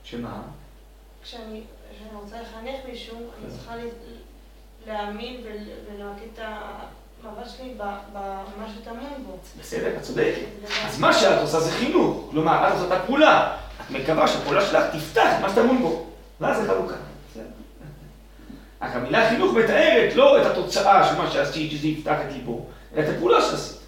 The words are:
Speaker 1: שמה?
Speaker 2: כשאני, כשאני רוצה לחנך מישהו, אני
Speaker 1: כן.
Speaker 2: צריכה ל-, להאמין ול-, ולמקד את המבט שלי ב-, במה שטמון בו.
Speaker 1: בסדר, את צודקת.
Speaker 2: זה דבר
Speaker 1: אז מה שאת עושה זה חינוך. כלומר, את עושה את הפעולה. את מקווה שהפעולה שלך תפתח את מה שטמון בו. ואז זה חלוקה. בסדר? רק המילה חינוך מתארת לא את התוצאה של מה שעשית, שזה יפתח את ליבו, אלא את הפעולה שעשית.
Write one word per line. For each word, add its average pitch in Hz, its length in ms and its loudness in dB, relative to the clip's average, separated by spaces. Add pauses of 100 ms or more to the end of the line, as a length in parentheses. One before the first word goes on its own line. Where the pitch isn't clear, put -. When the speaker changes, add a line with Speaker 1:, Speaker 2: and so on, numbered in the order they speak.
Speaker 1:
שמה? 113 380 -12 (800)
Speaker 2:
כשאני, 220 380 -14 (340)
כשאני 214 260 -18
רוצה 208 200 -16
לחנך 226 340 -12 (140)
מישהו, 233 280 -14
אני 233 320 -16
Speaker 1:
כן. - 80 -14
Speaker 2:
צריכה 233 180 -14
ל-, 233 140 -10 (960)
להאמין 220 560 -8
ול-, 208 540 -14
ולמקד 202 360 -14
את 226 60 -18
המבט 214 1200 -14
שלי 254 200 -14
ב-, 202 200 -6 (160)
במה 196 600 -10
שטמון 240 500 -12
בו. 190 120 -14 (220)
Speaker 1:
בסדר, - 380 -6
את - 40 -10
צודקת. - 340 0 (260)
Speaker 2:
זה - 60 -14
דבר 214 200 -4
Speaker 1:
אז 123 120 -8
מה 311 140 6
שאת - 280 6
עושה 156 180 0
זה 165 120 0
חינוך. 277 600 2
כלומר, 156 360 4
את 202 60 4
עושה 180 140 -2
את 180 40 0
הפעולה. 277 680 4 (240)
את - 100 -14
מקווה 151 360 2
שהפעולה - 380 0
שלך - 180 4 (120)
תפתח - 400 2
את - 60 0
מה 196 80 0
שטמון 240 320 4
בו. - 240 -2 (340)
ואז 165 220 0
זה 104 60 -2
חלוקה. 95 280 0 (360)
בסדר? - 120 -14 (1400)
רק 123 140 -8
המילה 208 340 2
חינוך 302 240 2
מתארת 233 640 4
לא 269 260 10
את - 40 4
התוצאה 190 640 4
של 156 100 2
מה 156 140 0
שעשית, 143 400 -2
שזה 151 160 -2
יפתח 151 300 0 (100)
את 135 60 -10
ליבו, 120 320 -8 (300)
אלא 151 80 0
את - 120 0
הפעולה 180 260 4
שעשית. - 360 -4 (100)